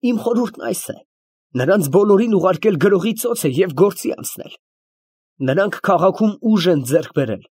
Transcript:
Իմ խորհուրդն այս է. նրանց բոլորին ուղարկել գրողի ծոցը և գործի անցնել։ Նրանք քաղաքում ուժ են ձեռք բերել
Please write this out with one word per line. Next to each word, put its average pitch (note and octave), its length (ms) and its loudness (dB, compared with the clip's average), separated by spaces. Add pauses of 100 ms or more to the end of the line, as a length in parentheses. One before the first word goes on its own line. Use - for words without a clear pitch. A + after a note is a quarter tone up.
Իմ A#3+ 180 0
խորհուրդն A3+ 420 -2
այս - 200 -6
է. - 140 -12 (580)
նրանց D3+ 320 2
բոլորին G3+ 480 4
ուղարկել F#3 420 2
գրողի F#3+ 360 2
ծոցը B2 380 -4
և E3+ 220 0
գործի F#3 380 0
անցնել։ - 420 -12 (880)
Նրանք D#3 380 0
քաղաքում F#3+ 640 2
ուժ G3+ 260 2
են D3+ 160 2
ձեռք D3 280 -2
բերել A#2 320 -4 (140)